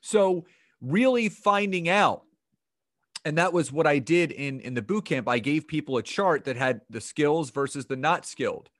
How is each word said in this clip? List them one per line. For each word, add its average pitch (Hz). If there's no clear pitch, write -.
So 185
really 226
finding 196
out, 175
and 151
that 170
was 165
what 156
I 147
did 165
in, 135
in 127
the 123
boot 196
camp. 127
I 120
gave 147
people 147
a 110
chart 175
that 127
had 127
the 113
skills 151
versus 139
the 135
not 147
skilled. -